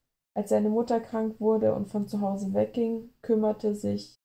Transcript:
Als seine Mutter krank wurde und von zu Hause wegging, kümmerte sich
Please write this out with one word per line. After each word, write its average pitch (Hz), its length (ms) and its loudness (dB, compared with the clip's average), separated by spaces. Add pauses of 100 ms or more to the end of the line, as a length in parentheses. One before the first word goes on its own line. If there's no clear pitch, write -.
(360)
Als 208 160 -2
seine 214 180 4
Mutter 233 300 0
krank 220 400 -4
wurde 220 340 4
und 208 140 -2
von 208 200 -4
zu 208 140 -4
Hause 196 320 -2
wegging, 226 560 0 (140)
kümmerte 214 500 2
sich 202 520 -6